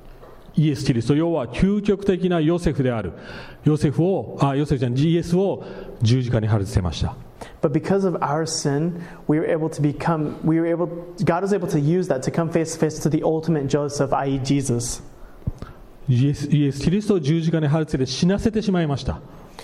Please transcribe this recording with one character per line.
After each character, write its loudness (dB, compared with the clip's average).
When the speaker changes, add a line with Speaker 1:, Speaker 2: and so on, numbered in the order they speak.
Speaker 1:
イ 4
エ 2
ス・ -6
キ 2
リ 2
ス 0
ト、 6
要 2
は 0
究 2
極 0
的 2
な 2
ヨ 2
セ 0
フ -2
で 2
あ -2
る -6
ヨ 4
セ 2
フ 2
を、 -2
あ、 2
ヨ 0
セ 0
フ 0
じ 0
ゃ 0
な -2
い、 2
イ 4
エ 0
ス 0
を 0
十 4
字 -4
架 2
に 0
貼 2
り 0
付 0
け 0
ま 0
し -4
た。 -4
Speaker 2:
But 2
because 2
of 0
our 0
sin, -2
we 4
were 0
able 0
to -8
become, 0
we 4
were 2
able, 0
God 2
was 2
able 0
to 0
use 2
that 0
to -4
come 0
face 0
to -6
face 0
to 2
the 2
ultimate 0
Joseph, 0
i 0
e -2
Jesus. -2
Speaker 1:
イ 4
エ 2
ス、 -6
イ 4
エ 2
ス・ -6
キ 2
リ 2
ス -2
ト 4
を 2
十 2
字 0
架 2
に 2
貼 2
り -2
付 -2
け 0
て -4
死 -2
な 2
せ 2
て 0
し 0
ま 2
い 0
ま -2
し -8
た。 -6